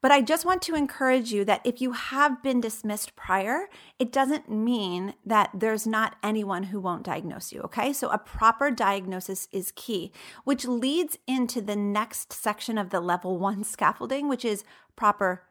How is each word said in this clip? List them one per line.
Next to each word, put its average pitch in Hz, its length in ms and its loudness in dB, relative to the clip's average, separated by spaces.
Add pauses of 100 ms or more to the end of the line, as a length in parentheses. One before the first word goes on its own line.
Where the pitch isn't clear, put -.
but 269 120 8
I 277 80 8
just 311 240 2
want 359 160 2
to 330 140 -4
encourage 262 580 2
you 202 100 2
that 196 220 2
if 240 160 0
you 254 100 0
have 262 500 0
been 254 200 2
dismissed 214 560 -4
prior, 220 500 0 (320)
it 247 140 0
doesn't 277 360 2
mean 214 640 0 (120)
that 208 280 4
there's 220 320 0
not 220 380 0
anyone 202 400 0
who 196 160 -6
won't 180 240 -4
diagnose - 480 -6
you, - 120 -12
okay? 240 280 -2
So - 180 -4
a - 80 0
proper 226 540 2
diagnosis 190 800 -2
is 190 240 -6
key, - 380 -6 (320)
which 277 200 0
leads 262 520 0 (100)
into 254 340 0
the 208 140 -2
next 208 560 -2
section 220 460 -4
of 190 140 -2
the 180 100 0
level 180 360 0
one 196 280 -2
scaffolding, - 640 0
which 254 160 -2
is 208 180 -2 (320)
proper 202 560 0